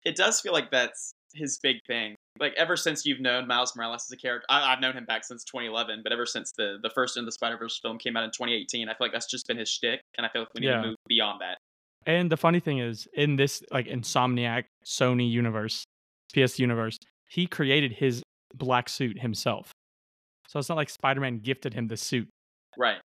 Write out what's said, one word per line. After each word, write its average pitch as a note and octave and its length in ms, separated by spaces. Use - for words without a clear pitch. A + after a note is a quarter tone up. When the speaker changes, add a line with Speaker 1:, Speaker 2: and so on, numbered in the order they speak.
Speaker 1:
It E3 100
does G3+ 240
feel F#3+ 140
like D3 180
that's - 420
his D3 280
big C3 160
thing. A2 280
Like, C#3+ 160
ever E3 220
since D#3 280
you've C3+ 140
known B2+ 280
Miles B2 280
Morales A#2 320
as - 40
a B2 60
character, A#2+ 320
I, C#3 240
I've B2+ 60
known C3 140
him B2 120
back A2+ 180
since A#2+ 200
twenty A#2+ 240
eleven, A2 360
but A2+ 100
ever A#2+ 120
since - 320
the, G2+ 240
the A2+ 100
first B2+ 260
In A#2 80
the A#2 60
Spider-Verse A#2 500
film A2+ 160
came A#2 200
out A2+ 60
in A2 80
twenty A#2+ 220
eighteen, A2+ 360
I A2+ 40
feel B2 120
like A2+ 80
that's A#2+ 160
just - 180
been A#2+ 100
his A2+ 120
shtick, B2 320
and A#2 80
I A2+ 40
feel A#2 140
like - 120
we A#3 60
need C3 60
Speaker 2:
Yeah. B2 140
Speaker 1:
to A2+ 80
move A2 60
beyond A2 340
that. F2+ 160
Speaker 2:
And E3+ 240
the D#3 60
funny E3+ 220
thing D3 180
is, A#2 380
in D3 200
this, C#3 360
like, A#2+ 160
Insomniac, B2 800
Sony B2 440
universe, A2+ 540
P C#3 100
S B2+ 160
universe, A#2 400
he F3 200
created C#3 460
his B2 280
black B2+ 360
suit B2 300
himself. A#2 520
So - 120
it's C#3 100
not E3 60
like D3+ 140
Spider-Man C3+ 500
gifted C3 340
him A#2 140
the A2 100
suit. - 320
Speaker 1:
Right. A2+ 200